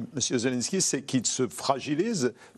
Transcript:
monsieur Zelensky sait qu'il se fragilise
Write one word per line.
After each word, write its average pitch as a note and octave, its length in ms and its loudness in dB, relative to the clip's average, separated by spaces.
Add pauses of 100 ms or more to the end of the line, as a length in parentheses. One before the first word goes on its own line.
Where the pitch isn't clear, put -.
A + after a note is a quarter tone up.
(160)
monsieur C3 220 0
Zelensky B2 440 0
sait - 220 0
qu'il B2 220 0
se - 220 0
fragilise C#3+ 840 0 (240)